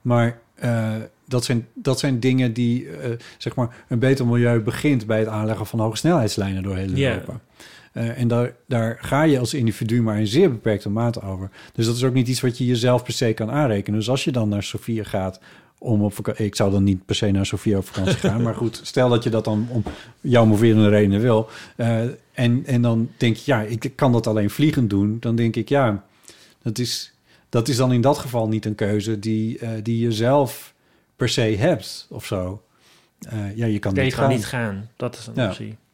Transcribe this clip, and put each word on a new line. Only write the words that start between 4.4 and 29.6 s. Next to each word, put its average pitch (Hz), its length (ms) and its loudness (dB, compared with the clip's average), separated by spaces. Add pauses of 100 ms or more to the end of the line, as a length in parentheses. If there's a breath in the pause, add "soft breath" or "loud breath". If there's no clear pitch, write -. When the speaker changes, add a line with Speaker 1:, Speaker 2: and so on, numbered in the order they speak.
Speaker 1:
begint 117 460 0
bij 110 120 0
het 110 100 0
aanleggen 107 380 -4
van 113 140 -4
hogesnelheidslijnen 107 840 0
door 95 140 -4
heel 95 180 -4
Speaker 2:
Ja. 131 180 0
Speaker 1:
Europa. - 280 -8 (520 loud breath)
Eh, 117 280 -6
en 120 80 2
daar, 120 260 0 (120)
daar 117 340 -2
ga 143 220 0
je 151 160 4
als 123 160 -2
individu 120 480 0
maar 107 160 0
in 107 80 0
zeer 151 240 4
beperkte 107 400 -2
mate 117 320 -2
over. 95 280 -8 (240 loud breath)
Dus 113 120 0
dat 117 100 0
is 123 80 -2
ook 131 80 2
niet 123 160 2
iets 123 120 -2
wat 123 180 -2
je 131 80 -2
jezelf 123 360 2
per 123 100 -8
se 117 200 0
kan 110 180 -4
aanrekenen. 110 480 0
Dus 107 120 -4
als 135 140 0
je 156 80 -2
dan 117 160 0
naar 101 140 -2
Sofia 110 420 -6
gaat 95 360 -4 (380 loud breath)
om 107 260 0
op 101 100 -2
vaka-, 104 220 -6
ik 104 200 -2
zou 101 140 2
dan 98 140 2
niet 98 200 2
per - 100 -4
se 104 160 0
naar 98 160 2
Sofia 104 320 0
op 92 80 -4
vakantie 104 320 -2
gaan. 120 260 0
Speaker 2:
<laughs> - 20 0
Speaker 1:
Maar 113 80 -2
goed, 113 280 -4
stel 127 260 2
dat 117 140 4
je 120 80 -2
dat 110 140 0
dan 107 260 0
om 120 120 -2 (380 loud breath)
jouw 120 260 6
moverende 107 420 6
redenen 104 320 4
wil. 113 280 2 (280 loud breath)
Eh, 117 240 0 (320)
en, 120 340 2
en 120 160 2
dan 117 340 2
denk 113 200 2
je, - 160 -2
"Ja, 117 100 2
ik 113 320 -6
kan 131 180 2
dat 117 140 2
alleen 107 240 2
vliegend 143 400 2
doen." 101 300 0
Dan 117 160 -2
denk 117 200 0
ik, 110 120 -4
"Ja, 120 360 2 (580 loud breath)
dat 110 160 -6
is, - 340 -6 (360 soft breath)
dat 117 200 0
is 135 80 0
dan 127 160 2
in 120 80 4
dat 143 180 4
geval 120 300 -2
niet 110 160 -2
een 107 100 -4
keuze 104 440 -2
die, 110 400 -4
eh, 113 120 -8 (120)